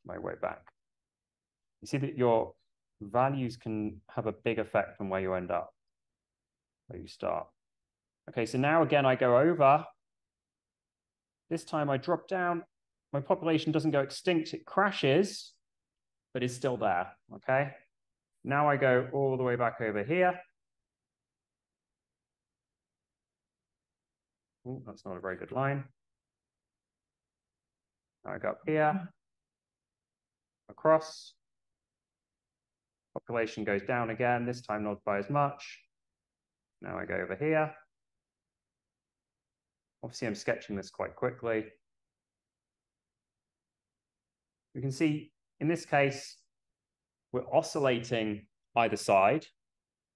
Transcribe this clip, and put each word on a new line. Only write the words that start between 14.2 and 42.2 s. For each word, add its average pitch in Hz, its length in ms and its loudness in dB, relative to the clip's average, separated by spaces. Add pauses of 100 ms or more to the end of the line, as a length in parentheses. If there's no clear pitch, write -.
it - 120 -10
crashes, 190 880 2 (800)
but 123 100 -4
is 123 100 0
still 123 220 -2
there, 92 320 0 (280)
okay? 135 360 0 (720)
Now 147 260 2
I 143 60 4
go 127 380 4
all 135 240 0
the 131 60 0
way 123 120 2
back 117 240 0
over 104 240 -2
here. 180 340 2 (4000)
Ooh, 131 180 -12
that's - 200 -18
not 95 100 -10
a 90 60 -12
very 92 160 -6
good - 160 -14
line. 139 320 -2 (2500)
Now 98 80 -10
I 98 40 -8
go - 120 -6
up - 160 -6
here, 156 440 0 (1600)
across. - 640 2 (1800)
Population 113 480 -4
goes 101 180 0
down 120 300 -2
again, 120 340 0
this 123 160 -6
time 107 220 -6
not 104 200 -6
by 101 140 -2
as 101 140 -4
much. 143 480 -2 (1000)
Now 95 180 -8
I 92 80 -8
go 95 100 -4
over 92 200 -4
here. 156 380 0 (2250)
Obviously, 120 240 -8
I'm 104 80 -4
sketching - 400 -6
this 95 160 -10
quite - 240 -8
quickly. 117 500 -4 (3000)